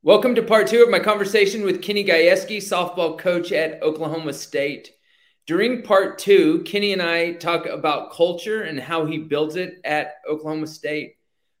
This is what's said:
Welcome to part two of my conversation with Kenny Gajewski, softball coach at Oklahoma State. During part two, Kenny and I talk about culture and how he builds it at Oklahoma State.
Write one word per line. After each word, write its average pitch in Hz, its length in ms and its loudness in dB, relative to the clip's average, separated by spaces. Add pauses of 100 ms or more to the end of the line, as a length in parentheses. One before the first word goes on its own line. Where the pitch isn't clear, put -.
(140)
Welcome 233 220 4
to 220 80 2
part 214 240 4
two 233 160 6
of 226 80 4
my 185 80 2
conversation 208 640 0
with 185 180 -2
Kenny 202 240 -4
Gajewski, 185 520 4
softball 175 600 -4
coach 175 340 -2
at 160 300 -2
Oklahoma 156 520 -4
State. 143 580 -6 (560)
During 220 340 0
part - 380 2
two, 170 460 6
Kenny 202 280 -2
and 185 80 -2
I 170 320 0
talk 170 320 -4
about 151 480 -4
culture 180 480 -2
and 156 180 -8
how 156 280 -4
he 160 100 -4
builds 156 380 -4
it 180 280 -8
at 151 340 -4 (120)
Oklahoma 156 380 -6
State. 151 480 -10 (460)